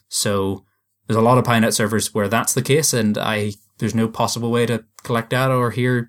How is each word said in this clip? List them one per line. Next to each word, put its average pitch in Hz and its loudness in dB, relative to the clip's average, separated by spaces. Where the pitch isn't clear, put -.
So 98 -2
there's 110 0
a 113 4
lot 117 6
of 120 4
pinet 113 2
servers 107 -2
where 101 0
that's 117 -2
the 123 0
case, 147 2
and 107 0
I, 104 -4
there's 107 -4
no 113 2
possible 117 -2
way 117 2
to 113 -4
collect 117 -4
data 131 0
or 123 0
hear, 123 0